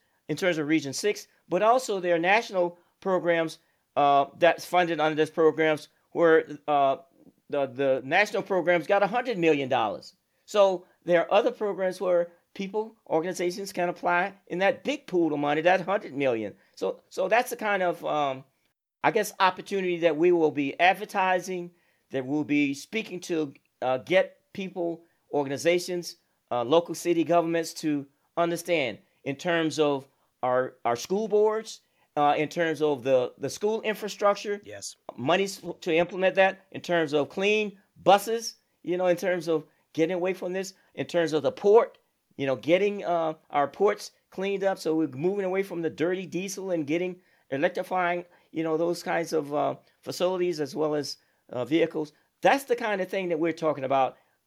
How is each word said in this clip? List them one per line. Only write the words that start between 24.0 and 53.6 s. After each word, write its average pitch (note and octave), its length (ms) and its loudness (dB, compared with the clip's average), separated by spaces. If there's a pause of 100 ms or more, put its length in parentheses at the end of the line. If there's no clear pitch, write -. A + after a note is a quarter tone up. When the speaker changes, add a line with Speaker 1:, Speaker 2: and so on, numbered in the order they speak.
Speaker 1:
people, F3 500 -8 (300)
organizations, E3+ 840 -2 (340)
uh, A#2+ 120 0
local E3 300 2
city E3 300 0
governments E3 500 0
to D3 320 -4 (320)
understand E3+ 600 -2 (260)
in C#3 140 -6
terms E3 420 -2
of C#3+ 280 0 (360)
our, B2+ 400 0
our A#2+ 120 2
school G3 320 -4
boards, G#3+ 540 0 (360)
uh, D3 200 4
in D3 120 -2
terms D#3+ 320 -2
of D3 220 0
the, B2+ 340 2
the C#3 120 -6
school G#3+ 340 -4
infrastructure, G3+ 800 -2
Speaker 2:
Yes. G2+ 320 -16 (180)
Speaker 1:
monies F#3+ 480 -2
f-, E3+ 180 -12
to E3 140 -2
implement F3 400 0
that, F#3+ 380 2
in C3 80 -10
terms E3 320 -2
of C#3+ 160 0
clean G#3 480 -2 (260)
buses, A3 520 2 (280)
you F3 140 -2
know, F#3 100 0
in F3 80 4
terms F3 320 -2
of D#3 160 0 (300)
getting D#3+ 220 0
away F3+ 180 -2
from F#3 180 -6
this, F#3+ 220 -6 (220)
in C#3 100 -4
terms E3 260 0
of D3+ 120 0
the E3 80 2
port, G3+ 460 4 (380)
you C#3 100 -4
know, C3 120 0
getting, F#3+ 480 0
uh, E3 280 -2 (160)
our C#3+ 180 0
ports G3+ 440 -2 (180)
cleaned F#3+ 340 -6
up. F#3+ 160 0
So D#3+ 160 -2
we're D#3+ 120 0
moving F3+ 380 -2
away F#3+ 180 -2
from F#3 180 -8
the D#3+ 80 -2
dirty F#3 360 -2
diesel F#3 460 -8
and D#3+ 140 -2
getting, F3 320 -4 (320)
electrifying, F3 760 -2 (260)
you D#3+ 120 -6
know, D#3+ 140 0
those E3+ 260 -2
kinds E3+ 280 -4
of, D3 220 -4
uh, C#3+ 220 -2 (260)
facilities F3+ 580 -2
as C#3+ 160 -6
well D3+ 200 -2
as, D3 220 -6 (320)
uh, B2 140 -4
vehicles. D#3 480 0 (300)
That's C4+ 240 2
the B3 100 0
kind G#3+ 240 -4
of F#3 100 -4
thing F#3+ 200 -4
that E3 100 -2
we're E3 140 0
talking D3+ 300 -2